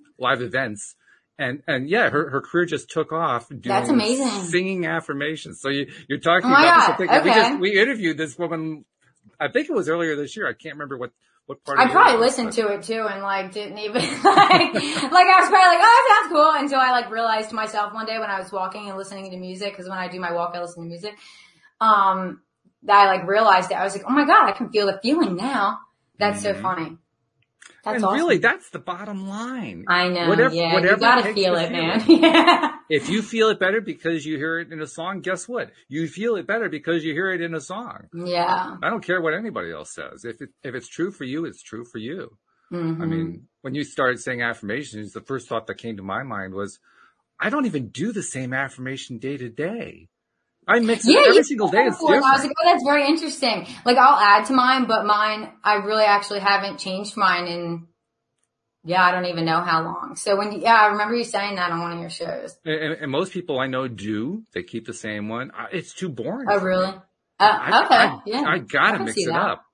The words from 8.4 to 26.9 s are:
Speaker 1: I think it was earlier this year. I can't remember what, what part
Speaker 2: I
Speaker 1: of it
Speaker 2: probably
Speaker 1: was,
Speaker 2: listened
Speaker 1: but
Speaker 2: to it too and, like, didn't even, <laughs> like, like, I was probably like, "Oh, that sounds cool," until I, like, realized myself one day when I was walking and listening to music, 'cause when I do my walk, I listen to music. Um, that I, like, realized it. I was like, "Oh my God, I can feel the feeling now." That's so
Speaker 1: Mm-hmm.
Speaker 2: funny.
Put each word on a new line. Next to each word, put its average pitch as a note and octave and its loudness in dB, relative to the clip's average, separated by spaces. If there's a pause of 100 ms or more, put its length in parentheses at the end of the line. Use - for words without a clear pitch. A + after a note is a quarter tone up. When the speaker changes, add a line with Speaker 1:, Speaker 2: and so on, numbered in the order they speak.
Speaker 1:
I D3+ -2
think C#4+ -2
it D#4+ -4
was E3+ -2
earlier D#3+ -2
this C#3+ -8
year. G3 -6
I D3+ -6
can't D#3 -16
remember C#3 -12
what, B2 -10 (340)
what - -16
part - -2
Speaker 2:
I B3 6
Speaker 1:
of B3 2
it - -2
Speaker 2:
probably F#4+ 6
Speaker 1:
was, - 0 (160)
Speaker 2:
listened A#3 -2
Speaker 1:
but - -8
Speaker 2:
to A3 0
it F#3 -8
too A3+ -6
and, G3 -8
like, G3 -6
didn't G#3 -12
even, G#3+ -4
<laughs> - -4
like, - -
like, - -
I F4+ 6
was F4 4
probably F#4 8
like, - 2
"Oh, A#4+ 8
that G#4+ 6
sounds D#4+ -8
cool," D#4 6 (100)
until C#4 0
I, B3+ 2
like, A#3+ 0
realized A3 -2
myself A3 -4
one A3 -8
day A3 -6
when A3 -6
I G3 -4
was F#3 -14
walking G3+ -6
and F#3+ -10
listening F#3+ -12
to F3+ -12
music, F#3 -10
'cause F3+ -14
when F#3+ -10
I F3+ -8
do F3+ -12
my F3 -6
walk, E3+ -4
I F3 -8
listen E3+ -12
to E3+ -12
music. F3 -12 (640)
Um, F#3+ 2 (440)
that G3+ 8
I, F#3+ 4
like, F3+ -8
realized G3 4
it. F#3+ -2
I F3 -2
was G3 -4
like, G3+ -10
"Oh A#3+ -2
my C#4+ 4
God, D#4+ 6
I G3+ 0
can - -8
feel G#3 2
the F#3+ 0
feeling A#3+ 0
now." A3 -2 (380)
That's G3+ -2
so G3+ 0
Speaker 1:
Mm-hmm. F#3+ -8
Speaker 2:
funny. F3 -6 (840)